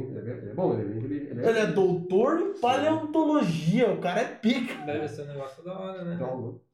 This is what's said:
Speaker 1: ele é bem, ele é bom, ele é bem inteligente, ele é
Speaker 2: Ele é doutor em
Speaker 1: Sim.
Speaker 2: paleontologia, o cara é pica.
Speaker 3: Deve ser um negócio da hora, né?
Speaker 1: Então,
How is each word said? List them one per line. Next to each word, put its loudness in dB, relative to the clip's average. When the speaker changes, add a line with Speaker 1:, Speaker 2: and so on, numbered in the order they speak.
Speaker 1:
ele -8
é -10
bem, -6
ele -10
é -10
bom, 2
ele -2
é -4
bem -6
inteligente, -6
ele -6
é 4
Speaker 2:
Ele 4
é 4
doutor 2
em -2
Speaker 1:
Sim. -14
Speaker 2:
paleontologia, 2
o -4
cara 0
é -2
pica. 0
Speaker 3:
Deve -4
ser -10
um -12
negócio -12
da -10
hora, -10
né? -4
Speaker 1:
Então, -6